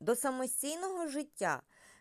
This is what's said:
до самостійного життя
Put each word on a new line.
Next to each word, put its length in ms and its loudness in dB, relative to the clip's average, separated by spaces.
до 160 4
самостійного 920 -2
життя 560 -2